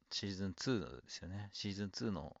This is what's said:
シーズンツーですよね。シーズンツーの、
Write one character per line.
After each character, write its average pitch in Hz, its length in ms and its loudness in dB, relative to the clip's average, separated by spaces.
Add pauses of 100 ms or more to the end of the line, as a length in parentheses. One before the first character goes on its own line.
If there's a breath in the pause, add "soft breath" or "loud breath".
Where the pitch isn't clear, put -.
(120)
シ - 140 -2
ー 98 100 2
ズ 98 140 0
ン 92 60 -2
ツ - 160 2
ー 64 320 2
で - 60 -18
す - 100 -8
よ 82 100 -6
ね。 101 240 -4
シ - 160 0
ー 98 40 0
ズ 101 120 0
ン 95 60 -2
ツ 120 160 0
ー 107 40 4
の、 78 280 -2